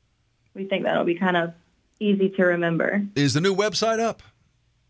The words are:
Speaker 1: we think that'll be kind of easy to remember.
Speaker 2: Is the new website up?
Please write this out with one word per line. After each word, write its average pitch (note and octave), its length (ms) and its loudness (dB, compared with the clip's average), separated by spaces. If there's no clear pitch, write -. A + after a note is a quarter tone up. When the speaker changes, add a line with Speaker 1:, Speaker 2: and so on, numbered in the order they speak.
Speaker 1:
we F#3+ 120 -8
think F#3+ 180 -2
that'll - 200 0
be E3+ 100 0
kind F3+ 240 0
of E3+ 160 -4
easy G3 300 2
to F#3+ 160 0
remember. F3 720 0
Speaker 2:
Is C#3 180 2
the C#3+ 80 0
new F#3+ 160 2
website G#3+ 440 0
up? A3+ 220 -4